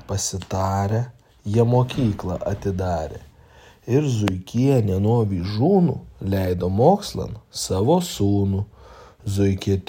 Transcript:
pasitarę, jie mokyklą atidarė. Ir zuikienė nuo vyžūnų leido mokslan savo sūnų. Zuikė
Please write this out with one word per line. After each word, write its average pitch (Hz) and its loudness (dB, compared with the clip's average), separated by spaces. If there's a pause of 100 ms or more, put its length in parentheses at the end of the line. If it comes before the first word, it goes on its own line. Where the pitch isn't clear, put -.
pasitarę, 98 -2 (420)
jie 113 4
mokyklą 123 0
atidarė. 90 -4 (640)
Ir 139 2
zuikienė 107 0
nuo 107 2
vyžūnų 110 2 (300)
leido 92 -2
mokslan 123 2 (160)
savo 123 0
sūnų. 101 0 (580)
Zuikė 98 0 (120)